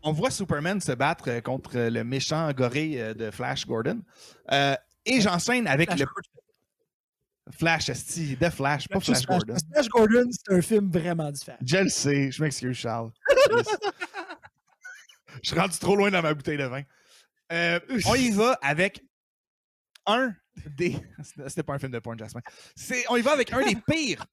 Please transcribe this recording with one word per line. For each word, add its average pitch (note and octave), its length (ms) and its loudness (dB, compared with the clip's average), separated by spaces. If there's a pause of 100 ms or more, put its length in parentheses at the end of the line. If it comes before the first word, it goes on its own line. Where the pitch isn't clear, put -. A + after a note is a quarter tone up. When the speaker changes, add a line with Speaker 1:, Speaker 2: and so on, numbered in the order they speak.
Speaker 1:
on D#3 100 0
voit G3 180 0
Superman F3 500 -2
se D3+ 120 -2
battre, C#3 380 0
euh, A#2+ 100 -2
contre B2 380 -6
le A#2 260 0
méchant D3 480 -2
gorille, C3 480 0
euh, A2 140 -6
de G#2+ 160 -6
Flash B2+ 360 -6
Gordon. B2+ 340 -2 (500)
Euh, C#3 240 4 (320)
et A#3+ 80 2
Speaker 2:
Ouais. C4 60 6
Speaker 1:
j'enchaîne G#3 460 2
avec C#3+ 240 2
Speaker 2:
Flash E3+ 100 0
Speaker 1:
le C3+ 60 2
Speaker 2:
Gordon. - 220 -12 (1200)
Speaker 1:
Flash, D#3+ 400 0
esti, C#3 460 -6
de E3+ 140 2
Flash, C#3+ 380 -2
pas G3 120 0
Speaker 2:
Flash, - 40 -10
Speaker 1:
Flash C3 220 2
Speaker 2:
Flash, - 0 -
Speaker 1:
Gordon. F3 300 0 (160)
Speaker 2:
Flash C#4+ 160 2
Gordon, A#3 420 6
c'est G3+ 240 -2
un F3+ 80 6
film G3+ 280 2
vraiment E3 400 -2
différent. C#3 340 -12
Speaker 1:
Je C3+ 120 2
le F#3+ 140 4
sais, C#3 420 2
je D3 100 -4
m'excuse, B2+ 340 -2
Charles. A2+ 340 -6 (180)
Speaker 2:
<laughs> A4 640 2 (1500)
Speaker 1:
Je - 80 -4
suis D#3 80 -2
rendu F#3 200 0
trop F#3+ 180 2
loin G3+ 140 4
dans F3+ 120 2
ma D#3 120 0
bouteille D3 240 -4
de C#3 60 -2
vin. C3 180 -6 (680)
Euh, E3+ 280 0 (260)
on A3+ 80 4
y B3+ 160 4
va G#3+ 220 4 (100)
avec D#3 400 0 (1040)
un A#3 280 2 (440)
des, F3 180 0 (220)
<laughs> C#3+ 300 -14
c'était D#3 140 -8
pas C#3+ 120 -4
un C#3 40 -4
film C3+ 140 -6
de A#2 60 -6
porn, A#2 200 -10
Jasmin. A2+ 220 -12 (360)
C'est, B3 340 -6
on B3 60 4
y A#3+ 60 2
va C4+ 100 4
avec C4+ 200 0
un C4 120 2
des - 120 2
Speaker 2:
<laughs> - 140 -4
Speaker 1:
pires C#4+ 420 -2